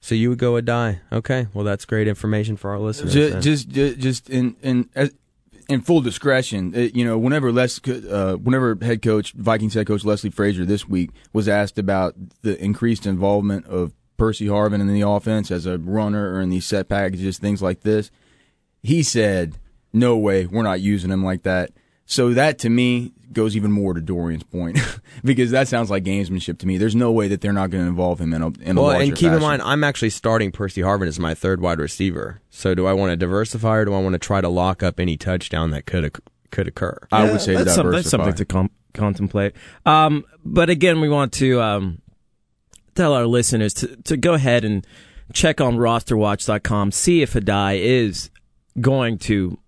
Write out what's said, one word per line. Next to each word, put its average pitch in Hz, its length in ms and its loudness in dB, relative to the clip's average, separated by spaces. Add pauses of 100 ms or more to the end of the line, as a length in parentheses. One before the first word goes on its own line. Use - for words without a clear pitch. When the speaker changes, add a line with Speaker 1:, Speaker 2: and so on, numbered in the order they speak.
Speaker 1:
So - 140 -4
you 113 160 2
would 120 80 -2
go 123 140 2
Adai. 117 480 0 (120)
Okay, 123 420 -2
well, 104 100 -4
that's 101 200 -4
great 107 240 0
information 107 480 -2
for 98 140 -8
our 101 80 -6
listeners 110 360 -4
Speaker 2:
Ju-, 147 160 4
Speaker 1:
then. 95 120 -4
Speaker 2:
just, 143 260 0
ju-, 135 280 0
just 131 340 -4
in, 123 320 0
in, 123 320 0
as, 139 180 -2 (560)
in 135 120 0
full 170 200 4
discretion, 120 760 -2
it, 120 220 0
you 123 80 2
know, 117 140 0
whenever 127 340 0
Les, 123 260 0 (100)
uh, 98 480 -2
whenever 120 460 0
head 113 180 -2
coach, 107 320 0
Vikings 107 420 -2
head 110 120 0
coach 104 180 -2
Leslie 104 260 -2
Frazier 101 340 0
this 98 240 -2
week 90 220 -2 (220)
was 107 160 0
asked 101 300 0
about 95 360 0 (280)
the 104 200 -2
increased 107 440 -2
involvement 98 600 0
of 90 260 -4 (240)
Percy 110 300 -2
Harvin 104 340 2
in 101 120 0
the 101 100 2
offense 104 500 0
as 90 140 -4
a 90 120 -4
runner 104 560 -2
or 95 60 -2
in 92 100 -2
these 90 160 -4
set 98 220 -2
packages, 95 500 -2
things 101 240 -2
like 92 200 -2
this, 107 280 0 (720)
he 156 200 2
said, 98 540 0 (360)
"No 120 240 4
way, 98 300 2
we're 101 160 -2
not 92 180 0
using 95 300 0
him 95 140 0
like 92 200 -2
that." 92 260 0 (340)
So 120 300 2
that, 139 260 2
to 120 80 -2
me, 123 440 2 (200)
goes 110 240 0
even 107 160 2
more 98 220 0
to 85 60 -4
Dorian's 82 420 -4
point, 87 360 -4 (240)
<laughs> - 220 -20
because 123 280 2
that 131 140 2
sounds 117 240 -2
like 98 140 -2
gamesmanship 92 540 -4
to - 80 -6
me. 92 100 0
There's 104 180 2
no 120 160 4
way 110 180 2
that 98 120 -2
they're 101 120 -2
not 95 180 0
gonna 90 160 -2
involve 87 340 0
him 82 140 -2
in 80 80 -2
a, 80 40 -2 (140)
in 90 160 -2
a - 60 4
Speaker 1:
Well, 147 100 4
Speaker 2:
larger 87 120 2
Speaker 1:
and 139 120 0
keep 170 120 2
in 160 60 4
Speaker 2:
fashion. 156 80 4
Speaker 1:
mind, 147 200 0
I'm 143 200 0
actually 135 280 0
starting 113 420 0
Percy 98 300 -6
Harvin 95 240 0
as 78 120 -4
my 82 160 -2
third 95 260 -2
wide 85 180 0
receiver. 78 720 -4
So - 240 -2
do 90 120 0
I 95 60 2
wanna 95 240 0
diversify, 110 600 0
or 110 80 2
do 101 80 0
I 95 60 0
wanna 92 180 0
try 98 220 -2
to 90 80 0
lock 90 360 0
up 90 160 -2
any 85 160 0
touchdown 82 540 -4
that 73 160 -6
could 87 180 -2
occ-, 73 160 -8 (300)
could 92 180 -4
occur? - 300 -6 (120)
Speaker 2:
I 107 140 4
Speaker 3:
Yeah, 107 80 2
Speaker 2:
would 104 80 0
say 92 140 0
Speaker 3:
that's 90 200 4
some-, 87 160 2
that's 85 200 0
Speaker 2:
diversify. - 0 - (140)
Speaker 3:
something 78 100 0
to 98 100 -2
com-, 92 260 0 (220)
contemplate. 101 600 -2 (320)
Um, 151 380 4 (200)
but 170 240 2
again, 165 320 4
we 156 80 2
want 143 260 0
to, 127 280 2
um, 98 360 -2 (960)
tell 156 200 4
our 120 120 2
listeners 117 480 2
to, - 280 -8
to - 160 -2
go 165 160 4
ahead 123 300 2
and 104 220 -2 (460)
check - 300 2
on 120 160 2
roster 117 380 2
watch 104 280 2
dot 104 180 0
com, 101 300 0
see 170 300 4
if 131 100 -2
Adai 101 480 0
is 113 480 0 (520)
going 127 380 2
to 95 380 0 (120)